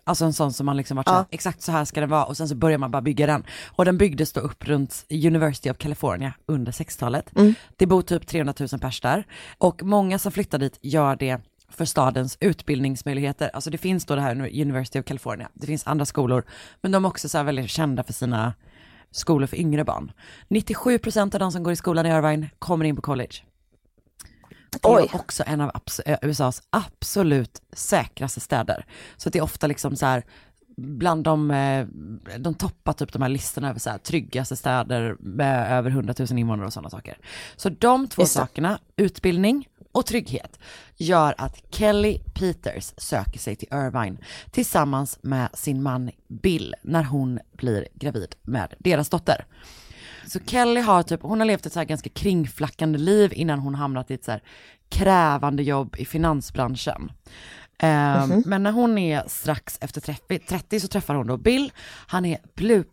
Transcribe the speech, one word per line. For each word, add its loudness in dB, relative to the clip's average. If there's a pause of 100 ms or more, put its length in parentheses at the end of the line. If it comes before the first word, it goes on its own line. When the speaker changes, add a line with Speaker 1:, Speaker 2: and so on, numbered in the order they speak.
Speaker 1:
Alltså 2
en 4
sån 0
som -2
man 2
liksom -4
varit -2
Speaker 2:
Ja. 6
Speaker 1:
såhär, 4
"Exakt -6
så -6
här 2
ska -6
den 0
vara", 2
och -6
sen -4
så -2
börjar 4
man -2
bara -2
bygga 2
den. 2 (220)
Och 2
den 4
byggdes 2
då -4
upp -6
runt -2
University 2
of -6
California -4 (120)
under -2
sextiotalet. -6
Speaker 2:
Mm. 10 (240)
Speaker 1:
Det 4
bor 6
typ -2
trehundratusen -2
pers -6
där. 0 (300)
Och 2
många 2
som -4
flyttar -2
dit -4
gör 2
det -2 (300)
för -4
stadens 0
utbildningsmöjligheter. -2
Alltså -8
det -6
finns 0
då 0
det 0
här 0
nu, -4
University -2
of -6
California. -8
Det -12
finns -6
andra 0
skolor. 0 (380)
Men -2
de 4
är 2
också -8
så -2
här 0
väldigt -2
kända 0
för -10
sina 0 (580)
skolor 0
för -8
yngre 0
barn. -6 (360)
Nittiosju 0
procent 0
av 0
de 0
som -6
går 0
i -4
skolan 0
i 2
Irvine 2 (100)
kommer 0
in 0
på -8
college. -6 (1300)
Det 0
är 10
Speaker 2:
Oj. 6
Speaker 1:
också -4
en 0
av -2
abs-, -10
eh, 0
U 0
S -2
As -2
absolut 0 (120)
säkraste -2
städer. -4 (320)
Så -4
det 0
är 0
ofta -2
liksom -2
så 0
här 2 (540)
bland -2
de, 2
eh, 0 (540)
de -4
toppar -4
typ -8
de -4
här 0
listorna -6
över -8
så -8
här -6
tryggaste -6
städer -2
med -2
över 2
hundratusen -2
invånare -2
och -10
såna -14
saker. -14 (380)
Så -2
de 4
två 0
Speaker 2:
Just 4
det. 0
Speaker 1:
sakerna, -2 (160)
utbildning 2 (240)
och 2
trygghet, -4 (360)
gör 4
att -8
Kelly 2 (140)
Peters -4
söker -4
sig -6
till -12
Irvine -4 (340)
tillsammans 0
med -2
sin -4
man -2 (160)
Bill -2
när 2
hon 0 (180)
blir -2
gravid -6
med -4
deras 2
dotter. 0 (840)
Så -6
Kelly 2
har 6
typ, -4
hon -2
har 4
levt 2
ett -10
så -4
här -2
ganska -6
kringflackande 0
liv 6
innan 0
hon -4
hamnat -4
i -6
ett -10
så -6
här -6 (460)
krävande 4
jobb -2
i -8
finansbranschen. -2 (680)
Ehm, 4
Speaker 2:
Mhm. 4
Speaker 1:
men 2
när 2
hon 4
är 2
strax -4
efter -8
trettio, -6
trettio -4
så -4
träffar -2
hon 0
då -2
Bill. 2 (360)
Han 0
är -2 (180)
blu-, 4